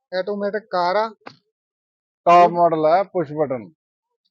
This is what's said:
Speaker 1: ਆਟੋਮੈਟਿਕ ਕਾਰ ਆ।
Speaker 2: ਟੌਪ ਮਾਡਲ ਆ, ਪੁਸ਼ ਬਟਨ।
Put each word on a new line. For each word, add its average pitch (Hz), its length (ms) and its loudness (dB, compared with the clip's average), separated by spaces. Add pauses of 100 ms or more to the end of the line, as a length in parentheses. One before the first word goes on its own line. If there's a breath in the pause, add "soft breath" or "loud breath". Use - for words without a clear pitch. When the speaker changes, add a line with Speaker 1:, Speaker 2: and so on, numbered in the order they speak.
(180)
Speaker 1:
ਆਟੋਮੈਟਿਕ 202 520 -6
ਕਾਰ 180 260 -2
ਆ। 220 180 -2 (1080)
Speaker 2:
ਟੌਪ 175 260 6
ਮਾਡਲ 165 360 0
ਆ, 170 160 2
ਪੁਸ਼ 175 300 -6
ਬਟਨ। 131 380 -6 (600)